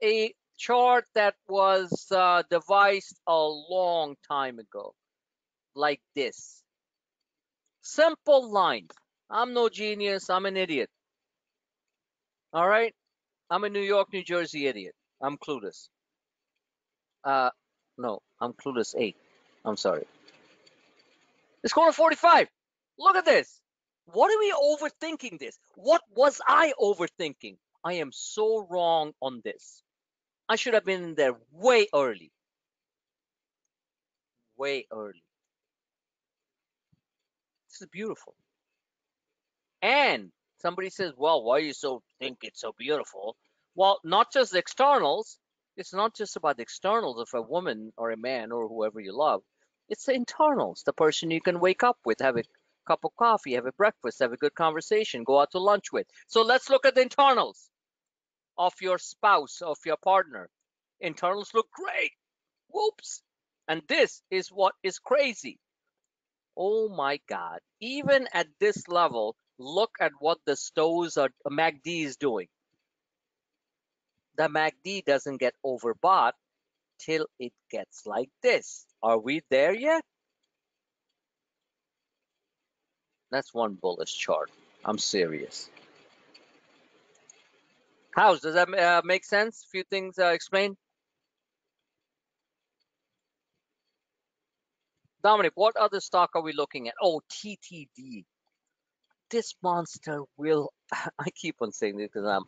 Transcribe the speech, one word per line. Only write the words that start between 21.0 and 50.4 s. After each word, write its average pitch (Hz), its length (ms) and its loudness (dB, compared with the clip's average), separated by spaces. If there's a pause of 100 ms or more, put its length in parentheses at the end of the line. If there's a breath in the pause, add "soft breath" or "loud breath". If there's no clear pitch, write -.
It's 226 100 -2
going 320 160 4
to 294 60 4
forty-five. 320 540 4 (480)
Look 320 180 4
at 359 100 0
this. 220 360 2 (440)
What 240 280 4
are 427 60 2
we 403 120 2
overthinking 294 840 -2
this? 123 220 -14 (160)
What 277 340 4
was 269 380 2
I 294 320 4
overthinking? 165 800 -4 (260)
I 170 100 -4
am 151 180 -6
so 214 560 -2
wrong 165 540 0
on 127 220 -8
this. - 400 -14 (640)
I 220 60 2
should 226 180 -2
have 208 120 4
been 185 180 -4
in 165 120 -10
there 135 200 2 (160)
way 208 420 4
early. 120 380 -2 (2250)
Way 135 340 -6
early. 101 320 -14 (2500)
This - 120 -20
is 185 60 -20
beautiful. 196 480 -12 (1500)
And 202 480 0 (300)
somebody 180 280 -6
says, 180 260 -8
"Well, 143 280 2
why 123 160 2
you 151 140 -4
so 131 280 -8 (160)
think 131 240 -12
it's 107 200 -16
so 110 120 -8
beautiful?" 113 640 -6 (380)
Well, 190 280 4
not 185 300 0
just 254 180 2
the 180 60 0
externals. 214 800 0 (400)
It's 185 160 -14
not 214 220 -2
just - 200 -8
about 151 220 0
the 120 60 -8
externals 185 560 -2
of 117 160 -8
a 117 60 -2
woman 113 560 -6
or 117 120 -4
a 113 80 -4
man 117 340 -6
or 117 160 -4
whoever 110 320 -6
you 95 140 -12
love. 123 300 0 (440)
It's - 180 -10
the 269 80 2
internals, 247 720 0